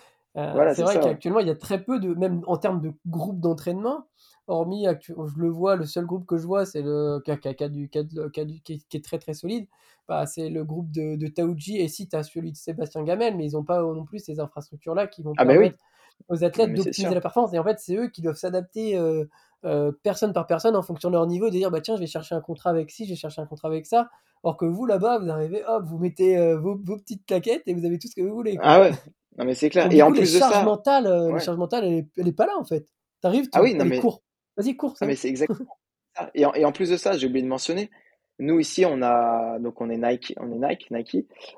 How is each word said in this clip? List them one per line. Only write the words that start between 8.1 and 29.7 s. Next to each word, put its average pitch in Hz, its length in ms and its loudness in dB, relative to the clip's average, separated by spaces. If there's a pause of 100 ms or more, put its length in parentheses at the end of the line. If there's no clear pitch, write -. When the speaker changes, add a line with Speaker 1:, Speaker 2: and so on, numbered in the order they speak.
Speaker 1:
qui 151 120 -8
a 156 40 -6
du, 156 160 -12
qui 160 140 -14
est, 147 140 -16
qui - 100 -10
est 147 60 -10
très, - 140 -10
très 160 160 -10
solide, 196 320 -8 (400)
bah, 151 200 -4
c'est 160 240 -8
le 160 120 -6
groupe 156 300 -8
de, 156 240 -4
de 151 100 -6
Taouji. 170 520 -4
Et 170 100 0
si, 175 180 -12
t'as 156 160 -6
celui 165 300 -10
de 147 40 -16
Sébastien 160 460 -8
Gamel, 202 340 0
mais 160 100 -4
ils 147 100 -4
ont 151 80 -4
pas 175 160 0
non 160 240 -4
plus 196 160 -14
ces 151 180 -10
infrastructures-là 156 680 -6
qui 170 140 -16
vont 151 160 -6
Speaker 2:
Ah, 127 60 6
bah 131 80 6
oui. 147 40 8
Speaker 1:
permettre 196 220 6 (500)
aux 170 160 0
athlètes 175 240 2
Speaker 2:
Non, 170 40 -2
mais 156 60 0
c'est 190 60 0
Speaker 1:
d'optimiser 196 240 -2
Speaker 2:
sûr. 185 60 2
Speaker 1:
la 180 60 2
performance. 180 340 0
Et 170 40 0
en 165 60 0
fait, 214 140 0
c'est 180 180 -4
eux 240 120 -2
qui 240 140 -14
doivent 160 140 -2
s'adapter, 185 600 -4
euh, 160 280 0 (400)
euh, 147 260 0 (120)
personne 202 300 0
par 170 140 -2
personne 202 300 2
en 185 60 0
fonction 175 260 -6
de 180 60 2
leur 170 120 4
niveau, 175 200 -2
de 220 60 0
dire, « 185 200 0
Bah, 160 80 -2
tiens, 220 160 -4
je 196 40 -6
vais 170 60 -4
chercher 156 280 -8
un 165 60 -2
contrat 165 300 -4
avec 165 200 -2
ci, - 140 -14
je 196 60 -10
vais 175 60 -6
chercher 151 240 -10
un 151 60 -8
contrat 151 220 -10
avec 156 180 -4
ça. » 233 240 2 (320)
Or 160 140 0
que 175 100 0
vous, 185 200 0
là-bas, 220 320 2
vous 180 120 -2
arrivez, 160 360 -4
hop, 220 180 0
vous 165 140 -8
mettez, 180 400 2
euh, 165 200 4
vos, 196 260 -2
vos 196 140 -6
petites - 280 -14
claquettes 208 400 0
et 175 80 -2
vous 175 100 -4
avez 170 140 0
tout - 80 -12
ce - 80 -14
que 196 60 -8
vous 196 140 -2
voulez, 220 220 -4
quoi. - 100 -4
Speaker 2:
Ah 160 140 10
ouais. 185 120 6 (460)
Non, - 60 -4
mais 127 100 0
c'est 151 140 2
clair. 170 160 4